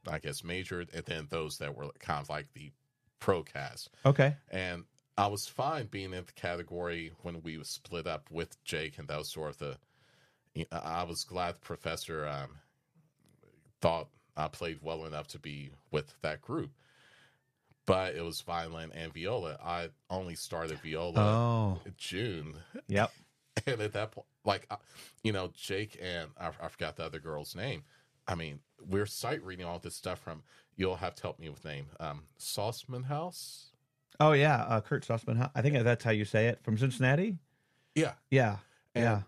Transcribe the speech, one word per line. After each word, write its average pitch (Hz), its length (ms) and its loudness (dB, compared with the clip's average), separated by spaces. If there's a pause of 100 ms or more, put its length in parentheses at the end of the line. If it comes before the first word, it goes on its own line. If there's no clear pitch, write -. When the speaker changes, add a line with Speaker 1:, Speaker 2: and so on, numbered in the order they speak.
Speaker 1:
I 80 120 -4
guess 73 240 -6
majored, 87 500 -6
and 82 120 -6
then 78 240 -6
those 78 280 -4
that 71 180 -6
were 71 140 -8 (100)
kind 73 220 -2
of 69 80 -10
like 76 240 -6
the 71 180 -16 (480)
pro 87 240 4
cast. - 460 -8 (160)
Speaker 2:
Okay. 139 300 8 (140)
Speaker 1:
And 90 360 -4 (320)
I 101 100 6
was 101 200 -2
fine 135 400 -2
being 95 260 -6
in 90 120 -8
the - 80 -20
category 87 760 -4 (120)
when 85 180 -8
we 80 160 -8
was 76 120 -10
split - 380 -8
up 78 240 -6
with 82 320 -8
Jake, 78 360 -4
and 71 80 -12
that 76 100 -4
was 76 120 -6
sort 78 200 -6
of 73 80 -12
the, 71 200 -8 (920)
I, 82 60 -6
I 82 260 -4
was 85 200 -6
glad 87 320 -4
the - 40 -20
professor, 80 680 -6
um, 71 300 -6 (1200)
thought 82 280 2 (280)
I 76 100 0
played 80 340 -6
well 80 240 -6
enough 76 240 -6
to 73 100 -14
be 71 320 -10 (200)
with 73 300 -2
that 76 200 -4
group. 131 300 -6 (1120)
But 92 300 2
it 82 80 -4
was 82 180 -6
violin 82 520 -6
and 80 200 -10
viola. 85 500 -4
I 85 260 -4 (200)
only 90 260 -4
started 82 460 -6
viola 82 380 -2
Speaker 2:
Oh. 110 680 4
Speaker 1:
in 98 120 -12
June. 85 600 -6 (300)
Speaker 2:
Yep. 101 300 4
Speaker 1:
<laughs> - 40 -20 (460)
And 120 120 0
at 107 140 -2
that 107 180 -2
point, - 160 -16 (160)
like, 98 260 0
uh, 104 60 -4 (480)
you 110 80 4
know, 92 220 0
Jake 104 480 -4
and 87 360 -4
I, 87 100 -6 (140)
I 82 60 -6
forgot 78 300 -6
the 82 80 -6
other 80 140 -8
girl's 76 360 -8
name. 95 300 -6 (420)
I 90 80 0
mean, 76 240 -6 (260)
we're 101 200 2
sight - 400 -4
reading 92 200 -8
all 85 140 -4
this 87 160 -10
stuff - 240 -6
from, 80 240 -10 (320)
you'll 92 220 2
have 90 180 -2
to - 60 -12
help 80 180 -6
me 78 80 -10
with 71 160 -12
name, 71 220 -6 (160)
um, 76 220 -6 (140)
Sossman 120 680 -4
House? 156 600 -6 (520)
Speaker 2:
Oh, 156 140 12
yeah, 143 300 8
uh, 113 180 4
Kurt - 260 0
Sussman. 117 480 2
I 127 60 4
think 139 220 6
that's 117 200 6
how 113 80 6
you 107 140 4
say 110 220 6
it. 110 160 2
From 110 140 2
Cincinnati? 135 600 4 (580)
Speaker 1:
Yeah. 156 200 4 (140)
Speaker 2:
Yeah, 117 280 6 (360)
Speaker 1:
And 120 120 4
Speaker 2:
yeah. 107 220 6